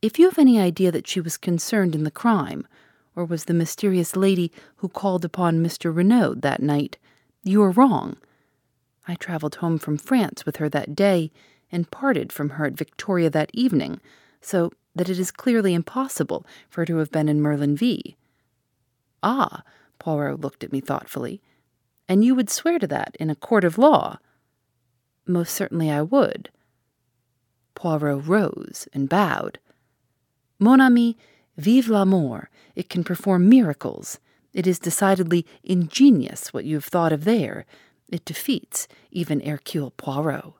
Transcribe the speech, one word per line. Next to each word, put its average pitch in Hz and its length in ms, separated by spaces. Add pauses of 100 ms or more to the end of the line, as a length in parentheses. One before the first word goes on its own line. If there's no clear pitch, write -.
If - 180
you 330 80
have 370 120
any 254 200
idea 180 320
that 160 160
she - 140
was 165 160
concerned 175 580
in 151 100
the 151 60
crime, 147 560 (480)
or 175 100
was 165 200
the 170 100
mysterious 170 600
lady 185 340 (260)
who 190 120
called 185 360
upon 165 360
Mister 165 320
Renaud 175 440
that 139 260
night, 143 340 (480)
you 202 180
are 196 80
wrong. 220 460 (920)
I 175 80
traveled 156 420
home 165 220
from 151 200
France - 480
with 151 100
her 156 140
that 147 260
day 185 340 (400)
and 175 200
parted 190 420
from 147 180
her 151 140
at 135 80
Victoria 170 580
that 151 220
evening, 175 480 (400)
so 170 320 (220)
that 180 160
it 180 80
is 180 120
clearly 220 440
impossible - 720 (240)
for - 100
her 165 60
to 165 100
have 156 140
been 151 180
in 151 120
Merlinville. 147 760 (1040)
Ah, 240 400 (360)
Poirot 147 420
looked 139 240
at - 80
me 135 80
thoughtfully. - 600 (680)
And 196 160
you 254 100
would 247 160
swear 339 280
to 208 100
that - 320
in 156 100
a 151 60
court 208 280
of 170 140
law? 262 400 (1080)
Most 175 280
certainly 165 360
I 147 120
would. 220 480 (1200)
Poirot 147 520
rose - 680
and 139 160
bowed. 170 500 (1000)
Mon 247 220
ami, 240 360 (400)
vive 226 320
la 208 160
mort. 165 440 (260)
It - 160
can 175 140
perform 180 440
miracles. - 720 (340)
It 180 140
is 180 120
decidedly 175 680 (160)
ingenious 185 920
what - 120
you 151 120
have 143 80
thought 165 280
of 151 120
there. 170 400 (440)
It 170 160
defeats - 640 (220)
even 156 300
Hercule 143 520
Poirot. 139 680